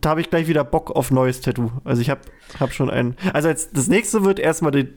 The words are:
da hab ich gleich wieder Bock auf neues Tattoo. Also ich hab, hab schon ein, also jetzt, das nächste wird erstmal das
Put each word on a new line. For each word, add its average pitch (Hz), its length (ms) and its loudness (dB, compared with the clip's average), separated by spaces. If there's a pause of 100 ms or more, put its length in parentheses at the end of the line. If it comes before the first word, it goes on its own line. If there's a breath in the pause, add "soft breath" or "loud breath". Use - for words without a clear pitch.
da 156 100 2
hab 160 80 0
ich 165 100 -4
gleich 165 180 0
wieder 156 160 2
Bock - 280 -2
auf 143 180 0
neues 127 320 2
Tattoo. 120 300 -2 (120)
Also 123 200 0
ich 131 80 0
hab, 135 100 -4 (380)
hab 131 120 -2
schon 135 200 -2
ein, 123 260 -2 (160 loud breath)
also 151 160 2
jetzt, - 260 -4
das 131 120 0
nächste 208 360 2
wird 190 160 2
erstmal 156 320 0
das 135 140 2 (120)